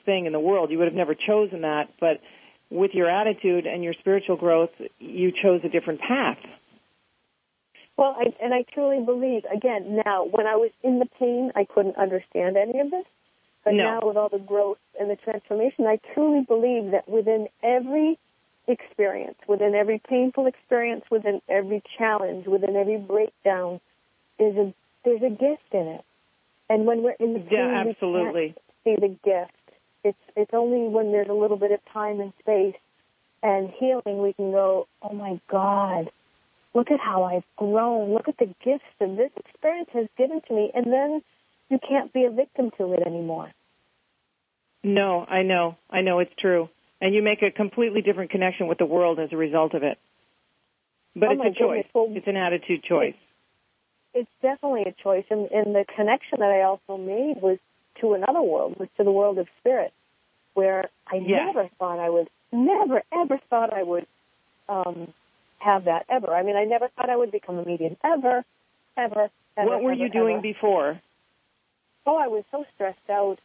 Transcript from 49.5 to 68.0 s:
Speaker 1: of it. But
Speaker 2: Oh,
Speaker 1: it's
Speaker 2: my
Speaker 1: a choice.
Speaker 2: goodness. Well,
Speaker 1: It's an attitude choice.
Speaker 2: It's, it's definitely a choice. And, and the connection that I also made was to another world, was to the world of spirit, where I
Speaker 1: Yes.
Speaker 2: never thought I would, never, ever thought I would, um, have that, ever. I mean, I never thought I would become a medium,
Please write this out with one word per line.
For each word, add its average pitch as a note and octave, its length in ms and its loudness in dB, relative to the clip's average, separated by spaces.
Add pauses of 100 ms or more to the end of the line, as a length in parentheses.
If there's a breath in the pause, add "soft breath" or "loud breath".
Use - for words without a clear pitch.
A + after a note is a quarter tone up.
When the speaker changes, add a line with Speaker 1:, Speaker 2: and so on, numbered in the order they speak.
Speaker 1:
of D#3 100 -2
it. D3 140 0 (1200)
But G#3+ 140 0
Speaker 2:
Oh, - 40 2
Speaker 1:
it's C#4 60 -2
Speaker 2:
my B3+ 60 -2
Speaker 1:
a G#3+ 40 2
choice. F#3 100 -8
Speaker 2:
goodness. G3+ 340 0
Well, A3+ 160 2
Speaker 1:
It's G#3 180 -8
an G3 100 -2
attitude F3 460 -4
choice. D#3 320 0 (960)
Speaker 2:
It's, B3 140 -2
it's - 140 -20
definitely C4 420 -2
a F#3 200 -10
choice. G3 260 0
And, G#3+ 220 -2
and G#3 220 0
the G3+ 120 2 (100)
connection A3 440 0
that G3+ 120 4
I F#3+ 120 4
also F#3+ 340 -2
made A#3 440 -4
was F#3+ 160 2 (440)
to A3 120 2
another A3+ 280 2
world, - 380 0
was F#3+ 180 -8
to G#3+ 60 2
the G3+ 80 4
world G3 260 2
of F3 100 -4 (120)
spirit, A#3 340 0 (640)
where F#3+ 340 0 (180)
I - 100 -6
Speaker 1:
Yes. A#3+ 360 0
Speaker 2:
never F#3+ 240 -2
thought F3 220 -4
I E3+ 100 -2
would, E3+ 180 2 (240)
never, C4 520 2 (100)
ever D4 260 0 (100)
thought A3+ 220 0
I G3 120 -4
would, E3+ 240 -4 (600)
um, F3 460 -6 (460)
have G3 260 2
that, E3 240 0
ever. A3+ 240 0
I F3 100 2
mean, G3+ 120 0
I G#3 80 2
never A#3 260 0
thought B3+ 200 -6
I B3 60 0
would A#3+ 160 0
become F#3+ 280 -6
a F3 60 -6
medium, E3 380 -4